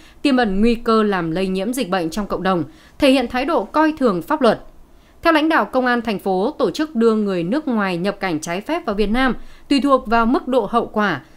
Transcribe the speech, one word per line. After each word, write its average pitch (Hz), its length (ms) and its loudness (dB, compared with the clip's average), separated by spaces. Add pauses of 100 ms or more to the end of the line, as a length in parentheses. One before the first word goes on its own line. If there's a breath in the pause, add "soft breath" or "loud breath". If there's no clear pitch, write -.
(220 loud breath)
tiềm 277 140 2
ẩn 202 240 2
nguy 233 140 4
cơ 226 280 2
làm 185 280 0
lây 185 160 -2
nhiễm 190 260 -2
dịch 240 180 -4
bệnh 175 200 -2
trong 202 160 -6
cộng 185 160 -6
đồng, 180 220 0 (340 loud breath)
thể 285 120 4
hiện 262 180 2
thái 254 160 -4
độ 302 200 0
coi 302 340 0
thường 190 240 2
pháp 302 200 -2
luật. 214 220 4 (580 soft breath)
Theo 330 100 4
lãnh 311 160 4
đạo 294 160 2
Công 254 220 -2
an 240 160 0
thành 220 160 -2
phố, 196 400 -2
tổ 220 120 0
chức 311 240 -4
đưa 226 200 4
người 202 280 -2
nước 269 260 -2
ngoài 196 280 -2
nhập 196 240 -4
cảnh 170 200 -4
trái 175 200 -6
phép 330 260 -6
vào 214 80 -4
Việt 202 160 0
Nam, 254 260 0 (320 loud breath)
tùy 277 120 2
thuộc 262 260 2
vào 226 200 2
mức 277 220 0
độ 247 220 0
hậu 233 160 -2
quả, 196 360 -2 (140 loud breath)